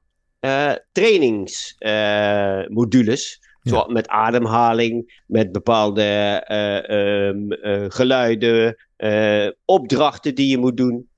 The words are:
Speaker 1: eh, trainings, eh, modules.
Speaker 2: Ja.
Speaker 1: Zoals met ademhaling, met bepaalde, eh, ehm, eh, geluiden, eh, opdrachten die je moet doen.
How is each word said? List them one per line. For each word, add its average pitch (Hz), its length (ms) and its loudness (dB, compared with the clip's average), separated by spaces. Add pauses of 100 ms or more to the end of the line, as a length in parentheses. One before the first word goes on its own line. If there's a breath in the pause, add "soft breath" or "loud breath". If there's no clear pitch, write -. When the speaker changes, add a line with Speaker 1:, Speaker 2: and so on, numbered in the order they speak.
(400)
Speaker 1:
eh, 135 320 0 (200)
trainings, 147 840 0
eh, 104 880 0
modules. 117 720 0 (220 soft breath)
Speaker 2:
Ja. 120 80 -6
Speaker 1:
Zoals 117 220 0
met 113 160 -2
ademhaling, 117 1160 0
met 107 260 0
bepaalde, 107 500 0 (440)
eh, 104 420 -2 (400)
ehm, 101 240 -6
eh, 101 360 -4
geluiden, 117 880 2 (200 soft breath)
eh, 104 520 0 (160)
opdrachten 147 720 0
die 139 140 0
je 135 100 2
moet 123 180 0
doen. 123 420 -2